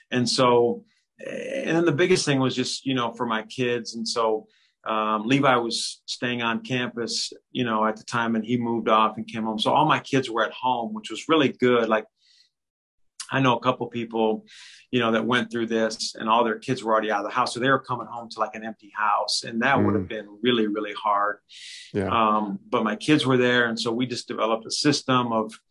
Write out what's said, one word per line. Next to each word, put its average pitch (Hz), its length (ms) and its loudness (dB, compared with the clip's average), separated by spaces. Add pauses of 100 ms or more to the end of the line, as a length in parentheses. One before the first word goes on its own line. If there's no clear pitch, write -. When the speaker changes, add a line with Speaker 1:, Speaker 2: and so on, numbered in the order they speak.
(120)
Speaker 1:
and 123 160 0
so, 120 560 4 (360)
and - 560 -4
then 170 100 4
the 165 60 4
biggest 175 340 4
thing 139 140 2
was 127 160 2
just, - 300 -4
you 131 80 0
know, 120 200 0
for 123 120 -4
my 110 180 -2
kids. 120 520 -4
And 113 120 -6
so, 110 400 0 (400)
um, 107 400 0
Levi 135 300 4
was - 480 -4
staying 120 360 -4
on 113 200 -2
campus, 120 720 -4 (180)
you 127 140 -2
know, 110 200 0
at 110 120 0
the - 80 -20
time, 117 300 -2
and 107 100 -2
he 123 120 0
moved 117 300 -2
off 110 300 4
and 110 100 -10
came 110 160 -8
home. 110 160 -4
So 120 140 0
all 147 120 4
my 139 140 2
kids 131 300 0
were 110 160 0
at - 80 -6
home, 117 400 -2
which 107 160 -10
was 110 180 -12
really 147 220 4
good. 120 400 2
Like, 107 160 0 (1300)
I 135 100 0
know 123 160 4
a - 20 -2
couple 127 280 -2
people, 110 580 -2 (440)
you 127 120 2
know, 113 100 2
that 113 140 2
went 117 260 0
through 117 160 -2
this, 110 480 -2
and 113 140 -4
all 117 160 4
their 110 120 -2
kids 110 260 -6
were 110 100 0
already 107 180 0
out 104 80 0
of 101 100 -6
the - 60 -6
house. 123 180 -2
So 117 60 -8
they 127 100 0
were 131 100 4
coming 120 280 -6
home 117 220 -12
to, 110 100 -12
like, 107 160 -4
an 110 80 -12
empty 107 320 -12
house, 107 480 0
and 117 180 -6
that 123 220 4
would 101 120 2
have 95 100 0
Speaker 2:
Mm. - 40 -12
Speaker 1:
been 104 320 -10
really, 117 260 2
really 104 260 -4
hard. 101 460 0 (540)
Speaker 2:
Yeah. 98 160 -2
Speaker 1:
Um, 107 500 0 (100)
but 117 160 2
my 107 100 -2
kids 143 300 2
were 127 120 4
there. 123 300 4
And 113 120 -4
so 120 120 -2
we 123 160 -2
just 120 220 -8
developed 110 360 -2
a - 60 -10
system 127 640 2
of, 110 200 -2 (180)